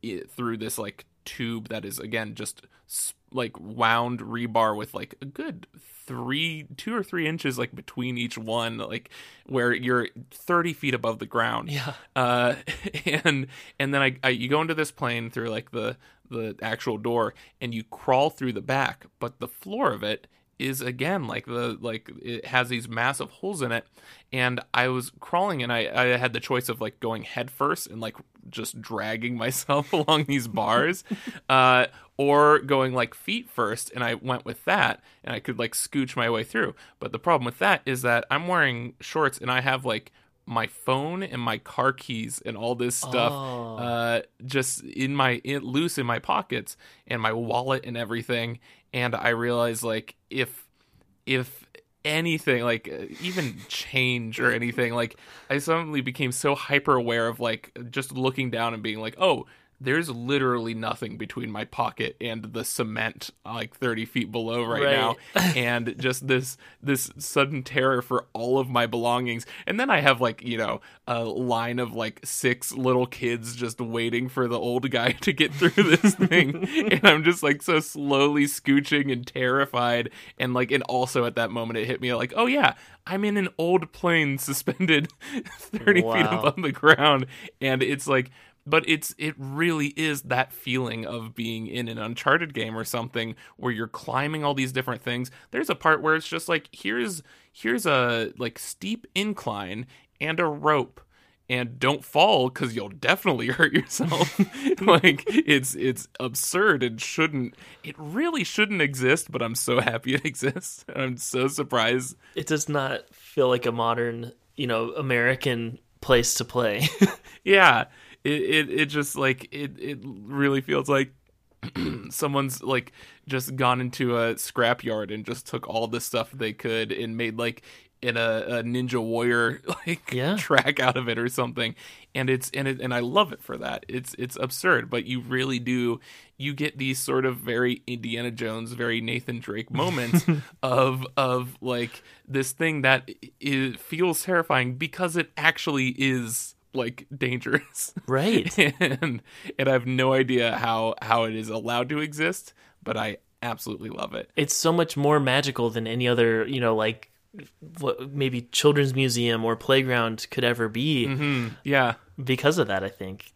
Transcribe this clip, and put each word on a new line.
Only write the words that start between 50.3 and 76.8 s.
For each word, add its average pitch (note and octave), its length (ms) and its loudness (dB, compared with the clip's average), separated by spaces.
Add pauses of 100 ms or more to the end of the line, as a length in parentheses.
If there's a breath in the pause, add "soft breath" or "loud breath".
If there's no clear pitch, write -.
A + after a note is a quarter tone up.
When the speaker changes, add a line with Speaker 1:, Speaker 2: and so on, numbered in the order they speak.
Speaker 1:
if B2+ 400 -4 (380)
anything, D3+ 600 0
like, A#2 280 -2
uh, D2+ 140 -8 (160)
even E3+ 340 -4 (140)
change A#2+ 720 -2
or B2 120 4
anything, A#2 420 0
like, A#2+ 220 -2 (340 loud breath)
I C#3 100 2
suddenly D#3 420 -2
became B2+ 320 -2
so C#3+ 220 2
hyper C#3+ 400 2
aware A#2 340 2
of, A2+ 100 -8
like, A2+ 320 -4 (180)
just C3 220 -6
looking C3 400 0
down A#2 220 -2
and G#2+ 100 -10
being G#2+ 160 -4
like, A2 180 -6
Oh, E3+ 280 2 (360 soft breath)
there's D3 280 0
literally A#2+ 640 0
nothing A2+ 440 -6
between A2+ 340 -8
my G#2 140 -8
pocket - 560 -4
and A2+ 220 -6 (100)
the A2+ 100 -6
cement, A2 680 -4 (140)
like, A2+ 300 -10
thirty A2+ 300 -2
feet A2+ 260 -4
below A#2 320 -2
right A2+ 200 0
Speaker 2:
Right. C#3 120 4
Speaker 1:
now. A2+ 200 2 (200 loud breath)
Speaker 2:
<laughs> - 60 4 (140)
Speaker 1:
And A#2+ 420 0
just B2+ 300 -2
this, C3 280 2 (260 loud breath)
this C3 360 0
sudden C#3 460 0
terror C3 380 2
for - 320 -2
all B2 260 0
of C3 100 -2
my A#2+ 160 2
belongings. A#2+ 600 -2 (220 loud breath)
And G#3 120 -2
then C4+ 100 0
I F#3+ 120 6
have, C3+ 200 6
like, A#2 220 0
you A#2+ 140 -4
know, A2 240 -2 (260 loud breath)
a A#2+ 160 -2
line A#2+ 560 -2
of, A#2+ 140 -4
like, A2+ 300 -6
six - 480 -2
little B2+ 360 2
kids A#2+ 480 -4
just A#2+ 260 -6
waiting A#2 480 -2
for B2+ 180 0
the A#2 120 -2
old B2 320 0
guy B2 200 4
<laughs> - 100 -4
to F#3 120 2
get D3+ 200 4
through E3+ 300 6
this F3 320 8
thing. E3 580 4
Speaker 2:
<laughs> D4+ 180 2